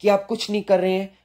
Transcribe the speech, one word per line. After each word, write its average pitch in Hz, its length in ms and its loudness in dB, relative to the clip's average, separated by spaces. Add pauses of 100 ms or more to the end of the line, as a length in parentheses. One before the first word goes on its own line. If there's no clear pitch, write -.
कि 196 80 0
आप 196 200 2
कुछ 220 220 -6
नहीं 208 120 -2
कर 190 180 2
रहे 185 120 0
हैं, 190 320 -6